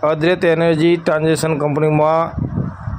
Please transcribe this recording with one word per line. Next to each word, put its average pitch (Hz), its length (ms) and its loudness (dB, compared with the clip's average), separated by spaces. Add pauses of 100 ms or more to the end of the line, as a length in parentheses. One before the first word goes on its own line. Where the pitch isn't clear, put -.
અદ્વૈત 160 420 0
એનર્જી 165 520 2
ટ્રાન્ઝેક્શન 160 640 0
કંપનીમાં 151 920 0 (480)